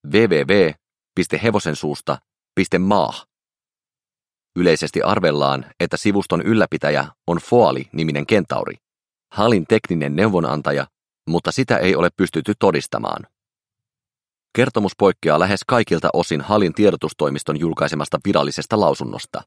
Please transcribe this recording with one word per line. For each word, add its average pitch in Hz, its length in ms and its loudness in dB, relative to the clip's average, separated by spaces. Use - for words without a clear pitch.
W 104 200 4
W 76 200 2
W 92 240 4
piste 80 280 -2
hevosensuusta 78 720 -4
piste 92 240 0
maah. 92 480 0
Yleisesti 82 460 0
arvellaan, 73 640 0
että 82 180 -4
sivuston 98 440 0
ylläpitäjä 76 680 0
on 85 100 -2
Foali-niminen 76 880 0
kentauri, - 500 -2
Halin 104 340 0
tekninen 78 500 -2
neuvonantaja, 76 720 0
mutta 85 220 -2
sitä 127 260 0
ei 92 180 2
ole 85 220 2
pystytty 90 420 -2
todistamaan. 57 680 -2
Kertomus 113 420 2
poikkeaa 82 420 2
lähes 95 280 2
kaikilta 113 460 0
osin 80 280 -2
Halin 98 320 2
tiedotustoimiston 78 840 0
julkaisemasta 76 680 -2
virallisesta 78 540 0
lausunnosta. 69 680 -2